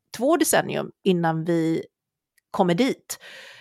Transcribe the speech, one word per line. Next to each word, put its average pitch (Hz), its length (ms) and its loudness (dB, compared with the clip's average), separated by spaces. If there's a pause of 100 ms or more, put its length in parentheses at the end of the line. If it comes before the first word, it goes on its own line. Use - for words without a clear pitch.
(180)
två 294 200 2
decennium 147 540 -2 (120)
innan 165 420 2
vi 165 380 0 (680)
kommer 180 220 2
dit. 240 460 -2 (420)